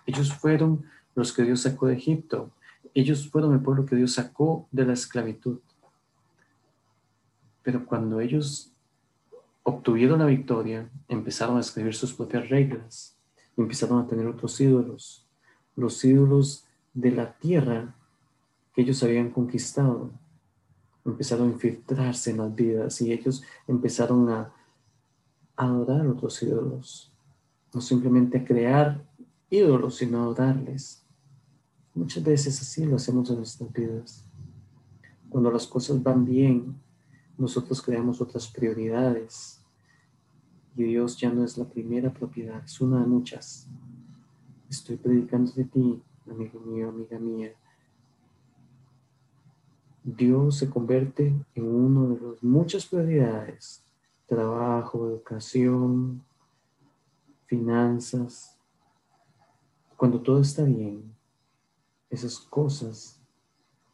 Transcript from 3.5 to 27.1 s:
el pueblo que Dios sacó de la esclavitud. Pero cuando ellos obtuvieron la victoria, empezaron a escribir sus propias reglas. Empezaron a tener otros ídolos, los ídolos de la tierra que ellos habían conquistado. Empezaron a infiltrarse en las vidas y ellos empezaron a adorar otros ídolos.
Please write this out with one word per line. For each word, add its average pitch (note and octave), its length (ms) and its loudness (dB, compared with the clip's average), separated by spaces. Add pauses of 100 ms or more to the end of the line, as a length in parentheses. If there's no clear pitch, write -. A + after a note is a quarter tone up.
el C#3 80 6
pueblo C3+ 240 2
que B2+ 120 0
Dios B2 180 4
sacó - 580 0
de B2+ 140 2
la B2 80 2
esclavitud. A#2+ 640 -6 (2000)
Pero B2 220 -2
cuando A2 360 -2
ellos C#3 520 -2 (920)
obtuvieron B2+ 560 4
la D#3 60 4
victoria, A2+ 640 0 (180)
empezaron A#2+ 500 -2
a - 20 2
escribir A2 340 -4
sus - 200 -6
propias A#2+ 340 -6
reglas. B2+ 720 -2 (360)
Empezaron A#2 440 0
a A#2+ 60 -2
tener A2+ 200 -2
otros A#2 340 -6
ídolos, A#2+ 680 0 (480)
los A#2+ 280 -2
ídolos C#3 600 4 (280)
de B2 160 0
la A#2+ 280 -2
tierra B2 560 0 (800)
que B2+ 100 2
ellos C3+ 200 0
habían A#2+ 280 2
conquistado. B2 800 -2 (920)
Empezaron A#2+ 440 0
a A#2 40 2
infiltrarse B2 800 -2
en A2 80 -2
las G#2+ 160 -4
vidas A2+ 460 0
y A#2 120 0
ellos C3 300 -2 (240)
empezaron A#2+ 640 2
a A2+ 240 -6 (1040)
adorar B2+ 500 2
otros A#2+ 360 -2
ídolos. B2 680 -4 (640)